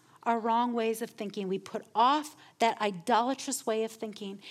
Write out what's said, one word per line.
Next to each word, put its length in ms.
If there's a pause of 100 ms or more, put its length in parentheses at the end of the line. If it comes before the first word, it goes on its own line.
(240)
our 160
wrong 340
ways 280
of 100
thinking. 360
We 100
put 280 (100)
off 400 (240)
that 220
idolatrous 840
way 200
of 80
thinking. 460 (120)